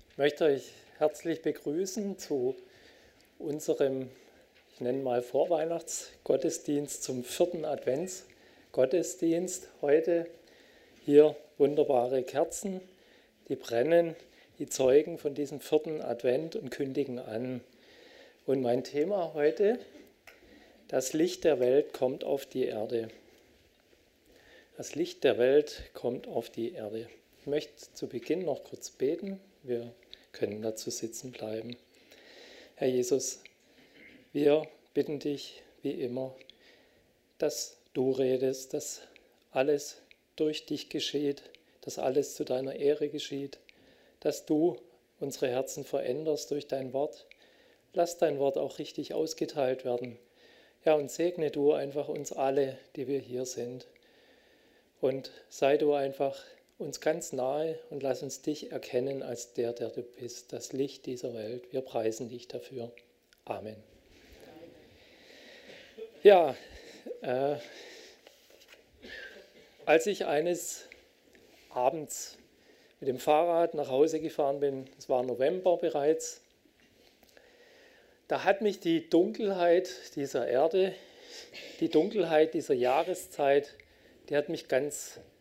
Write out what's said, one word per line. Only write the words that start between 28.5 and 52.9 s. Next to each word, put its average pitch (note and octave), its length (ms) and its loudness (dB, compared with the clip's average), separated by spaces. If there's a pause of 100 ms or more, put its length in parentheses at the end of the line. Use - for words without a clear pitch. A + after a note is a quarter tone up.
kurz - 260 -16
beten. F3+ 480 -4 (240)
Wir A#2+ 320 -6 (380)
können G#2+ 300 -4
dazu A2 280 -6
sitzen A#2 400 -8
bleiben. A2+ 460 -10 (960)
Herr C3+ 140 0
Jesus, B2+ 520 0 (920)
wir D3 340 4 (260)
bitten C#3+ 280 -2
dich, - 420 -6 (200)
wie C#3 100 -2
immer, C3 420 -6 (1040)
dass - 400 -4 (140)
du C3 180 2
redest, C3 640 0
dass - 280 -8 (500)
alles C#3+ 500 0 (320)
durch D3+ 320 -2
dich - 240 -6
geschieht, C#3+ 540 -2 (380)
dass - 180 -8
alles C3+ 340 0
zu - 80 -6
deiner C3+ 320 -4
Ehre D3 340 2
geschieht, C#3 520 -8 (580)
dass - 260 -2
du E3 320 2 (440)
unsere C#3 260 -2
Herzen C3 380 -2
veränderst D3 640 -2
durch D3 160 -4
dein C3 260 -4
Wort. C#3 360 -4 (640)
Lass E3+ 260 0
dein D3 220 2
Wort C#3 180 2
auch C#3 220 -4
richtig - 340 -8
ausgeteilt C#3+ 720 -2
werden. A#2+ 340 -4 (680)
Ja, D#3 100 6
und C#3+ 180 0
segne E3 400 -2
du D3 220 4
einfach C#3 340 -4
uns D3 240 -8
alle, C3+ 440 0 (200)